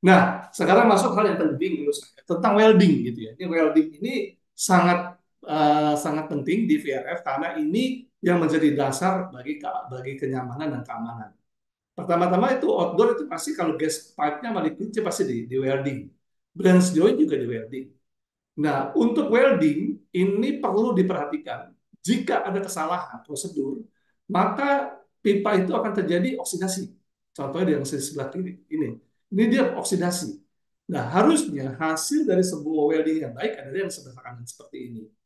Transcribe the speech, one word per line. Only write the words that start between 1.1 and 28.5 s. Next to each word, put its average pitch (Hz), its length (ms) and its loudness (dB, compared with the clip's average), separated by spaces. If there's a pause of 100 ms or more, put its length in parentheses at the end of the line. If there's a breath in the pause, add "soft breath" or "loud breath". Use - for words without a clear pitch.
hal 190 240 2
yang - 80 -6
penting 151 400 -2
menurut 143 160 -2
saya - 240 -20
tentang 185 320 0
welding 202 400 8 (160)
gitu 113 160 -10
ya. - 80 -14
Ini 185 160 -10
welding 156 360 4 (120)
ini 247 400 -6 (160)
sangat, 175 640 2 (240)
eh, 151 560 2
sangat 151 320 -4
penting 151 320 -2
di 151 160 2
V 135 160 -4
R 165 240 -6
F - 80 -8
karena 160 320 -4
ini 202 480 -2 (160)
yang 180 160 2
menjadi 156 320 2
dasar 139 640 -2
bagi 135 240 -10
ke-, - 320 -8
bagi 127 240 -10
kenyamanan 131 640 -6
dan - 80 -10
keamanan. 113 440 -12 (680)
Pertama-tama 180 560 2
itu - 160 0
outdoor 226 480 2
itu - 80 -8
pasti - 240 -8
kalau 160 240 -2
gas - 400 -6
pipe-nya 147 340 -4
sama 185 140 -2
liquid-nya 202 400 -6
pasti - 240 -2
di, 120 160 -4
di 123 160 -4
welding. 135 400 -2 (560)
Branch 180 400 6
joint 185 240 4
juga 151 160 2
di 123 160 -4
welding. 117 340 -10 (760)
Nah, 139 320 -2
untuk 240 320 2
welding 196 880 2
ini 196 480 0
perlu 208 320 0
diperhatikan. 147 800 -4 (280)
Jika 233 400 0
ada 196 160 -4
kesalahan 180 640 -6
prosedur, 139 560 -8 (480)
maka 277 720 -2 (240)
pipa 208 320 2
itu 180 160 0
akan 214 320 -2
terjadi 180 320 0
oksidasi. 185 560 -6 (400)
Contohnya 143 320 -6
di 156 160 2
yang 131 80 -6
sebelah 135 400 -6
kiri 180 320 -8 (160)